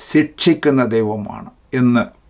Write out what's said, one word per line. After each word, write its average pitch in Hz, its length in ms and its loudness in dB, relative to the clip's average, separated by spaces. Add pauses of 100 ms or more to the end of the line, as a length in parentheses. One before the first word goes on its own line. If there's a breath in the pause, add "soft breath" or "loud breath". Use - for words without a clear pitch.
(100)
ശിക്ഷിക്കുന്ന 151 720 2
ദൈവമാണ് 107 680 -4 (240)
എന്ന് 120 300 2 (240)